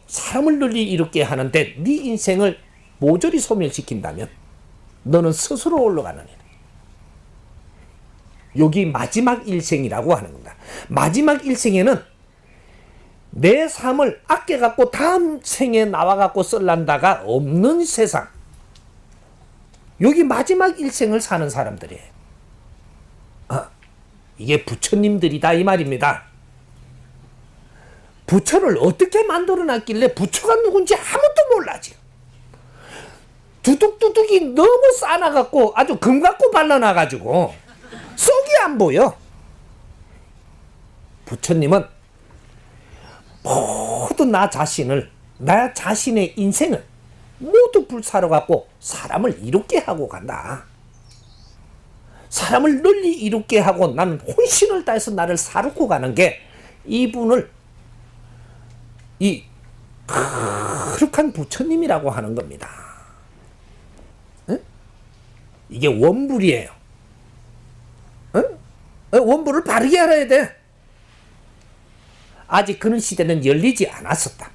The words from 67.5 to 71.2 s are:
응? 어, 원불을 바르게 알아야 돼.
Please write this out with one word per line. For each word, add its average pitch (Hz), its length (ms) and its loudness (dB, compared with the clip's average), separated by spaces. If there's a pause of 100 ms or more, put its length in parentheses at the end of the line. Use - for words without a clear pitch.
응? 381 220 0 (540)
어, 247 100 4
원불을 294 420 0
바르게 254 360 2
알아야 320 280 4
돼. 262 280 2 (1900)